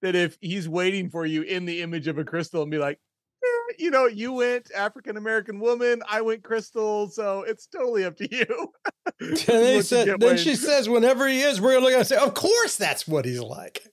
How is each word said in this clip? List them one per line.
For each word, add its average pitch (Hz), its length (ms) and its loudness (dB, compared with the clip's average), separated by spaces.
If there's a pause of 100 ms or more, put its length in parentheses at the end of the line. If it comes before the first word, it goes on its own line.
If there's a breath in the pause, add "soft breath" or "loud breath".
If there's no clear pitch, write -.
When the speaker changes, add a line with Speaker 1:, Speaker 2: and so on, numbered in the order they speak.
Speaker 1:
that 185 120 0
if 175 260 2
he's 180 280 -6
waiting 180 420 0
for 165 160 -6
you 156 160 -2
in 180 220 -6
the 170 180 -6
image 165 260 -6
of 147 100 -6
a 156 60 -4
crystal 160 380 -4
and 151 80 -6
be 151 80 -2
like, 143 200 -2 (460)
"Eh, 480 340 -2
you 330 120 -2
know, 262 160 4
you 233 260 -2
went 247 440 -2
African-American 214 840 -4
woman, 240 480 2
I 214 140 0
went 226 200 -2
crystal, 214 680 -2
so 196 340 -4
it's 220 240 -6
totally 240 380 -2
up 175 120 -4
to 196 180 -10
you." 240 440 -2
<laughs> - 40 -20 (380)
Speaker 2:
And 269 260 -4
they - 0 -
Speaker 1:
What 233 300 6
you 202 60 4
Speaker 2:
said, 233 240 2
Speaker 1:
get 196 140 0
Speaker 2:
then 233 100 6
Speaker 1:
when 254 80 6
Speaker 2:
she 302 180 2
says, 277 320 2
"Whenever 247 400 4
he 262 140 0
is, 269 180 2
we're 262 140 4
gonna 254 120 4
look 262 80 6
and 247 120 4
say, 262 100 2
'Of 269 180 2
course 453 420 2
that's - 300 -2
what 151 180 0
he's 123 160 -4
like.'" 110 520 -14